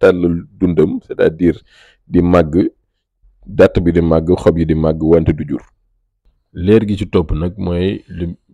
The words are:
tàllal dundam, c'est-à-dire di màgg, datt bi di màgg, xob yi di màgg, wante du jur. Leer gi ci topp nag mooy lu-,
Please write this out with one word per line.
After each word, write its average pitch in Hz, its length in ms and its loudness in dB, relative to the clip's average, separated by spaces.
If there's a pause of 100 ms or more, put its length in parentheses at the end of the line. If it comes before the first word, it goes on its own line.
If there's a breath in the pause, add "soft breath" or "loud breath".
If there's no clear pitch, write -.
tàllal 87 420 2 (160)
dundam, 87 480 0
c'est-à-dire 82 520 -2 (480 soft breath)
di 87 160 0
màgg, 87 480 2 (760)
datt 107 340 2
bi 85 120 0
di 85 80 2
màgg, 82 360 0
xob 82 220 0
yi 82 80 -2
di 80 80 0
màgg, 80 280 -2
wante 80 300 2
du 76 160 -6
jur. 69 140 -8 (880)
Leer 104 360 2
gi 104 100 -2
ci 92 100 -6
topp 87 240 -2
nag 87 260 -4
mooy 92 500 -4
lu-, 87 280 -10 (180)